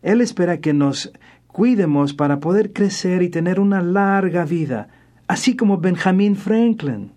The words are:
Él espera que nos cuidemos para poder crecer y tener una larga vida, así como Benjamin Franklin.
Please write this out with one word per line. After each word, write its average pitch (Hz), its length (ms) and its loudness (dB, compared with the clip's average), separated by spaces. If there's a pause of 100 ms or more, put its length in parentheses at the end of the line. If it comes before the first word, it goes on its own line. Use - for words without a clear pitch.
Él 220 220 2
espera 175 400 0
que 151 100 0
nos 143 400 0 (360)
cuidemos 160 680 2
para 143 260 0
poder 202 320 0
crecer 190 480 -2
y 180 80 0
tener 180 320 -2
una 196 220 2
larga 185 640 0
vida, 143 420 -4 (380)
así 247 280 0
como 202 220 2
Benjamin 185 580 2
Franklin. 202 800 -2